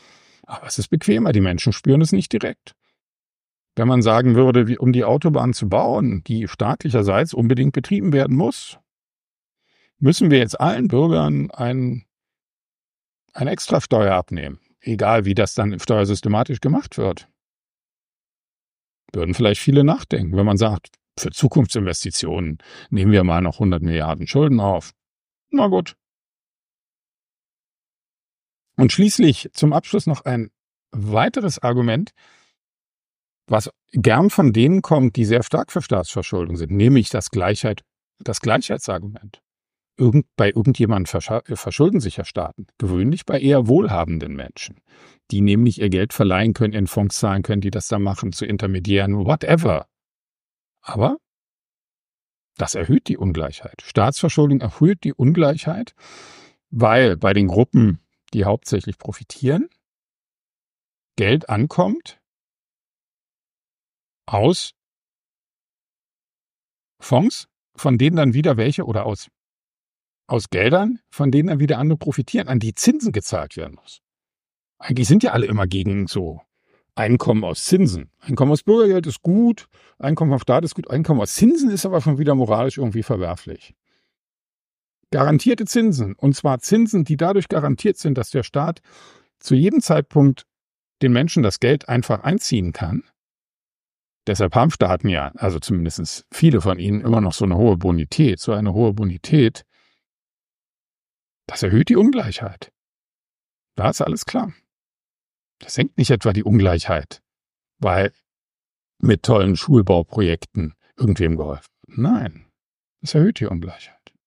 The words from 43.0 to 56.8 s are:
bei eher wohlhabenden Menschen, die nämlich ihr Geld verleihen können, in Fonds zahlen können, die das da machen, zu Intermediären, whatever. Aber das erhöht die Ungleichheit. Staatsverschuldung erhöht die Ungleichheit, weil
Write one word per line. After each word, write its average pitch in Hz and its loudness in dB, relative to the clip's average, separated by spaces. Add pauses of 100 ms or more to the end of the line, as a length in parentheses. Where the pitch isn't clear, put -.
bei 139 -2
eher 135 2
wohlhabenden 85 0
Menschen, - -16 (520)
die 101 0
nämlich 104 2
ihr 104 0
Geld 92 0
verleihen 101 0
können, 107 -2
in 104 -2
Fonds 101 -4
zahlen 98 -2
können, 101 -2
die 98 -4
das - -8
da 110 -2
machen, 98 -4
zu - -8
Intermediären, 98 -2
whatever. 135 -2 (920)
Aber 127 -2 (1400)
das - -6
erhöht 104 0
die - -4
Ungleichheit. 80 -6
Staatsverschuldung 143 0
erhöht 156 0
die - -2
Ungleichheit, 160 0 (760)
weil 113 4